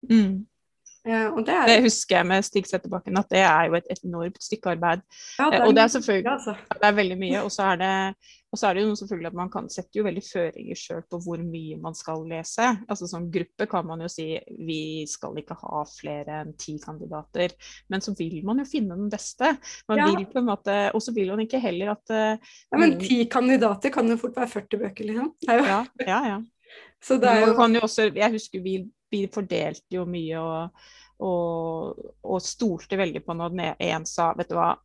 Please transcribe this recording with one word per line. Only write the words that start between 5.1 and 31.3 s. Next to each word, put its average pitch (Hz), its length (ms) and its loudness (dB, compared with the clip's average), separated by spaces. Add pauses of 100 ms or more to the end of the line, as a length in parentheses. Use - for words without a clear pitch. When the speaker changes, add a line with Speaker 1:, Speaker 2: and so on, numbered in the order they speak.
Speaker 2:
Ja, 285 100 4
det - 60 2
Speaker 1:
Eh, - 60 6
Speaker 2:
er 240 60 8
Speaker 1:
og - 60 8
det 247 80 10
er 226 60 10
Speaker 2:
mye, 226 80 0
Speaker 1:
selvfølgelig, 226 380 0
Speaker 2:
altså. 247 220 -6 (180)
Speaker 1:
det - 100 -2
er 208 140 6
veldig 185 200 0
mye, 185 280 -2
og 202 60 -4
så - 200 -2
er 180 80 2
det, 190 120 0 (600)
og 214 80 -6
så 214 80 2
er 190 80 4
det 190 80 0
jo 214 60 2
noe 208 100 -2
selvfølgelig 180 300 -6
at 170 100 -10
man 185 100 -4
kan, - 200 -8
setter - 300 -10
jo 214 40 0
veldig 190 220 -4
føringer - 520 -4
selv 170 300 -10
på 175 160 -8
hvor 170 160 -6
mye 160 400 -8
man 160 160 -10
skal 160 320 -8
lese. 165 400 -2 (220)
Altså 196 180 -6
som 170 240 -8
gruppe 185 380 -4
kan 170 180 -2
man 165 160 -10
jo 170 80 -8
si, 160 160 -8 (320)
«Vi 156 480 -6
skal 160 320 -10
ikke 147 160 -12
ha - 320 -8
flere 151 540 -10
enn 151 160 -12
ti - 260 -12
kandidater», 160 720 -6 (340)
men 190 120 -4
så 208 160 -6
vil 165 260 -6
man 220 160 0
jo 277 80 -6
finne 208 320 -4
den 208 100 -4
beste. 247 440 -2 (340)
Man 214 160 2
Speaker 2:
Ja. 302 80 6
Speaker 1:
vil 349 140 0
på - 140 -2
en 247 120 2
måte... 202 260 0 (160)
og 220 80 0
så 233 140 -6
vil 190 160 0
man 208 160 -2
ikke 262 140 -2
heller 196 300 -2
at, - 180 -8
eh, 220 260 2 (360)
Speaker 2:
Ja, 269 60 0
men 302 200 6
Speaker 1:
noen 190 100 -4
Speaker 2:
ti 240 180 4
kandidater 247 640 4
kan 254 200 2
jo 233 80 2
fort 240 180 -6
være 247 160 -2
førti 208 260 -6
bøker, 202 280 -6
liksom. 233 340 -4
Det - 100 -4
er 233 100 8
jo 277 60 6
Speaker 1:
Ja, 202 180 2 (220)
ja, 190 220 2
ja. 202 120 -4 (300)
Speaker 2:
<laughs> - 320 -20
Så 262 160 2
det 247 120 6
er 233 100 8
Speaker 1:
Men - 20 6
man 220 80 8
Speaker 2:
jo 220 60 6
Speaker 1:
kan 233 200 6
jo 233 60 4
også... 220 320 2
jeg 208 180 2
husker 214 300 -6
vi, 190 240 -4 (240)
vi 196 180 -2
fordelte 175 640 -4
jo 185 160 -4
mye 165 320 -6
og, 165 320 -6 (500)
og, 165 760 -2 (260)